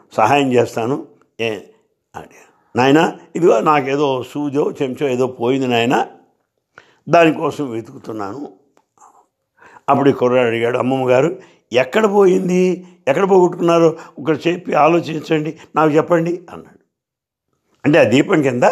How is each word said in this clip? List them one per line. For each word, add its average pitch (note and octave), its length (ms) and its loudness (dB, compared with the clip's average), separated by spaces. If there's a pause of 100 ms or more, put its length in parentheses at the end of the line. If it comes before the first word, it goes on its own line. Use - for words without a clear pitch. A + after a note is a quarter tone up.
(120)
సహాయం C3 400 2
చేస్తాను." A#2+ 540 -2 (340)
"ఏ?" A2 180 -6 (580)
అంటే, D#2 200 -20 (400)
"నాయనా, C#3 420 2 (180)
ఇదిగో F3+ 240 2
నాకేదో C#3 640 0
సూదో D3 500 -6 (100)
చెంచో C3 260 -4
ఏదో B2 180 -2
పోయింది B2+ 400 -2
నాయనా, B2 420 0 (1000)
దానికోసం D3 600 -2
వెతుకుతున్నాను." A2+ 840 -12 (1400)
అప్పుడు C#3 220 4
ఈ - 20 4
కుర్రాడు B2 360 0
అడిగాడు, A#2 300 -2
"అమ్మమ్మ B2+ 320 -2
గారు, C3+ 320 0 (300)
ఎక్కడ G3 380 0
పోయింది, F#3 760 0 (220)
ఎక్కడ F#3 220 0
పోగొట్టుకున్నారో E3+ 680 2 (220)
ఒకటి D3+ 320 -2
చెప్పి F3+ 240 -6
ఆలోచించండి, D#3 840 0 (180)
నాకు D#3 160 2
చెప్పండి" E3+ 580 0
అన్నాడు. - 280 -20 (1040)
అంటే D3 140 4
ఆ D3 40 8
దీపం D3+ 400 2
కింద B2+ 300 -2